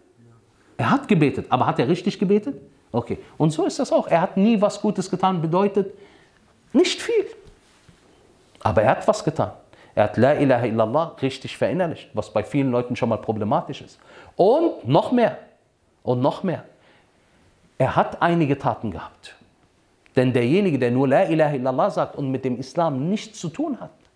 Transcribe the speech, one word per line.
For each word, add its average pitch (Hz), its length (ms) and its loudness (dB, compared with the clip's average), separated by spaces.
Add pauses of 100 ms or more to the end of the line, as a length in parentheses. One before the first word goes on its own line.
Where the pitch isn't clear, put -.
(760)
Er 117 120 -2
hat 202 180 0
gebetet, 151 420 2
aber 127 180 2
hat 147 120 -2
er 123 80 2
richtig 180 320 -2
gebetet? 208 360 0 (360)
Okay, 110 280 -4 (180)
und 151 140 2
so 330 140 -2
ist - 140 -4
das 262 120 -2
auch. 311 160 2
Er 160 140 2
hat 190 140 -2
nie 208 240 4
was 202 220 0
Gutes 202 280 -2
getan, 185 320 0
bedeutet 190 520 0 (800)
nicht 359 280 2
viel. 453 240 0 (1400)
Aber 107 160 2
er 117 100 4
hat - 160 -2
was - 160 2
getan. - 280 -2 (420)
Er 104 120 4
hat - 120 -4
La 127 160 6
ilaha 131 320 2
illallah 113 560 0
richtig 131 340 -6
verinnerlicht, 147 580 -4
was - 200 -8
bei 107 100 0
vielen 135 280 0
Leuten 120 240 0
schon 117 140 -2
mal 110 80 0
problematisch 113 640 -4
ist. - 180 -20 (360)
Und 277 520 2
noch 156 240 2
mehr, 240 260 2 (640)
und 123 200 -2
noch 139 200 -2
mehr. 160 220 -4 (1120)
Er 131 180 0
hat 160 280 -2
einige 165 340 2
Taten 113 320 -4
gehabt. - 460 -16 (800)
Denn 127 180 4
derjenige, 139 460 2
der 120 100 2
nur 127 180 2
La 156 180 4
ilaha 156 280 2
illallah 131 380 -2
sagt 160 240 -4
und 139 160 -4
mit 131 120 -4
dem 123 140 -2
Islam 147 500 -4
nichts - 320 -6
zu 175 100 -8
tun 285 300 -6
hat, - 120 -16 (240)